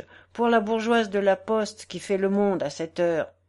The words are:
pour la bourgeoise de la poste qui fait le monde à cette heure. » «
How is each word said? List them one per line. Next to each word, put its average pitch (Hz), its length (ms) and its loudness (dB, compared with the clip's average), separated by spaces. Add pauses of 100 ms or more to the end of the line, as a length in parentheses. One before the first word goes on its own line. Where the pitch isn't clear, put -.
(320)
pour 233 160 0
la 233 120 4
bourgeoise 220 520 0
de 202 80 -2
la 196 160 4
poste 214 500 -4
qui 175 140 -12
fait 196 180 -2
le 196 100 2
monde 196 360 0
à 147 80 -4
cette 165 280 -8
heure. » « 170 320 0 (180)